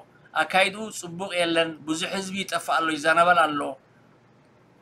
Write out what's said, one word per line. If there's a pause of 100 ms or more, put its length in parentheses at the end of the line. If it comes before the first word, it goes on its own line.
(340)
ኣካይዱ (160)
ጽቡቕ
የለን፣ (100)
ብዙሕ
ህዝቢ
ይጠፍእ
ኣሎ፣
ይዛነበል
ኣሎ (1200)